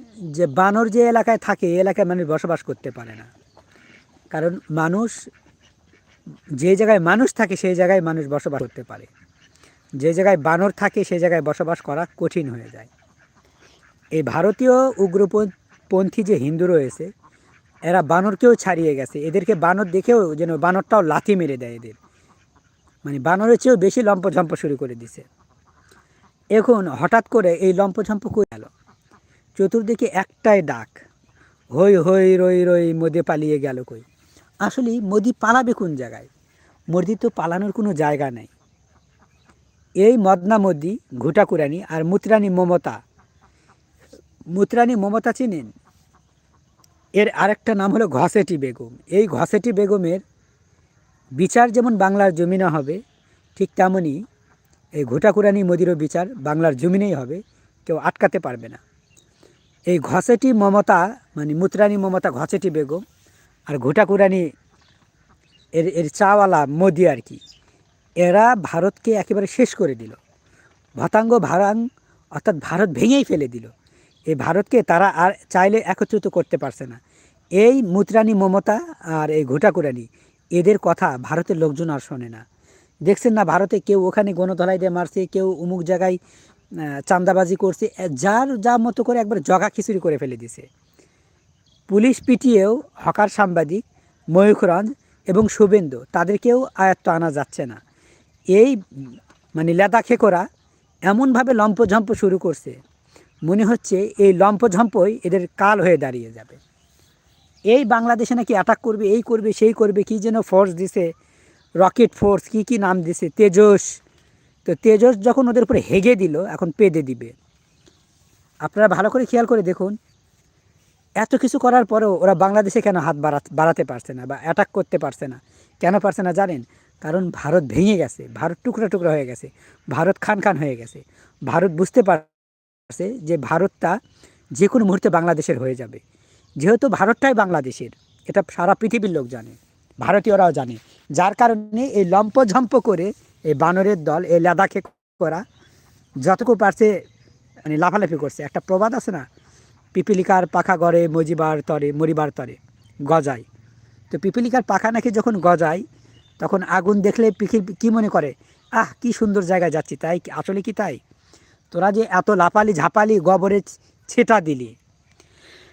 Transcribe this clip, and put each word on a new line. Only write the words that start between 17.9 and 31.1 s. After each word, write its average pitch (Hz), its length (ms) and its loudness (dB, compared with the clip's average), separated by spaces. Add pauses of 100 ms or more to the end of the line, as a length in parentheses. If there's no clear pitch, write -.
বানরকেও 190 540 2
ছাড়িয়ে 165 400 -2
গেছে। 135 240 -8
এদেরকে 180 360 -2
বানর 180 300 0
দেখেও 185 500 0
যেন 165 220 -4
বানরটাও 185 440 0
লাথি 165 340 0
মেরে 143 220 -2
দেয় 120 180 -14
এদের, 113 180 -18 (1120)
মানে 143 140 -8
বানরের 196 380 2
চেয়েও 254 200 4
বেশি 196 240 0
লম্পঝম্প 185 540 0
শুরু 143 220 -6
করে 123 180 -10
দিছে। 117 280 -20 (1300)
এখন 208 380 2
হঠাৎ 170 400 0
করে 185 260 2
এই 185 200 2
লম্পঝম্প 196 540 -2
কই 208 240 -2
গেল? 107 140 -18 (920)
চতুর্দিকে 220 480 -2
একটাই 196 560 0
ডাক, 123 380 -10 (760)